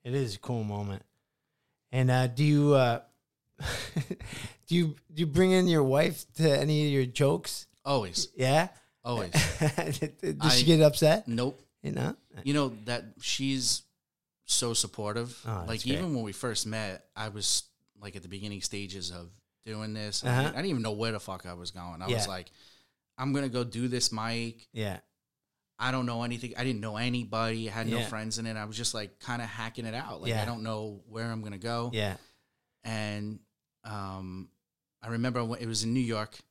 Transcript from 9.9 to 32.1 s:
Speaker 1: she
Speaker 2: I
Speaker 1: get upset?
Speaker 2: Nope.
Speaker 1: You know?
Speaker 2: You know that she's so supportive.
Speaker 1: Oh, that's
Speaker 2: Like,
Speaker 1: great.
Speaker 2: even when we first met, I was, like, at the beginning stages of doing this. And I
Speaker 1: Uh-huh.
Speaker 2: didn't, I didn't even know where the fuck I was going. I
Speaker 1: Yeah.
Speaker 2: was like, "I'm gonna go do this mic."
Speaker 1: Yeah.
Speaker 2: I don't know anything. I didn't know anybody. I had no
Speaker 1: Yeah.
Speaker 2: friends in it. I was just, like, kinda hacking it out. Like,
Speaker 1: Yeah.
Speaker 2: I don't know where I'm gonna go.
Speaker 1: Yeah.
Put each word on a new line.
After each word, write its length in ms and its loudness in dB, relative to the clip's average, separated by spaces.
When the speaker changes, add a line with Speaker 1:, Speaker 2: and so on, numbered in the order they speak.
Speaker 1:
she 440 -4
Speaker 2:
I 240 6
Speaker 1:
get 160 10
upset? 460 6
Speaker 2:
Nope. 320 -2
Speaker 1:
You 120 -6
know? 220 -2
Speaker 2:
You 100 2
know 200 2
that 180 -2
she's 600 0
so 280 2
supportive. 720 -2
Speaker 1:
Oh, 140 -4
that's 80 -6
Speaker 2:
Like, 160 -4
Speaker 1:
great. 100 0
Speaker 2:
even 220 0
when 80 -2
we 100 -6
first 320 -2
met, 400 -6
I 140 -6
was, 340 0
like, 140 -14
at 80 -12
the 60 -16
beginning 320 -10
stages 500 -8
of 180 -14
doing 280 -8
this. 300 -6
And 60 -2
I 40 2
Speaker 1:
Uh-huh. 100 4
Speaker 2:
didn't, 120 -2
I 40 -6
didn't 120 -4
even 100 -2
know 120 -2
where 180 -2
the 80 -6
fuck 260 -10
I 80 -10
was 180 -12
going. 300 -12
I 60 -6
Speaker 1:
Yeah. 100 0
Speaker 2:
was 100 -2
like, 240 -10
"I'm 160 -2
gonna 160 0
go 140 -2
do 240 -4
this 240 0
mic." 640 -6
Speaker 1:
Yeah. 260 -4
Speaker 2:
I 120 0
don't 140 0
know 180 -4
anything. 340 -6
I 60 -4
didn't 180 -2
know 160 -6
anybody. 720 -2
I 40 -8
had 140 -4
no 120 0
Speaker 1:
Yeah. 80 -2
Speaker 2:
friends 320 -6
in 60 -6
it. 100 -6
I 100 -6
was 120 -10
just, 160 -2
like, 260 -10
kinda 260 -6
hacking 400 -8
it 80 -6
out. 280 -8
Like, 80 -2
Speaker 1:
Yeah. 120 2
Speaker 2:
I 40 0
don't 180 -6
know 440 -6
where 220 -6
I'm 120 -4
gonna 160 -8
go. 360 -4
Speaker 1:
Yeah. 220 0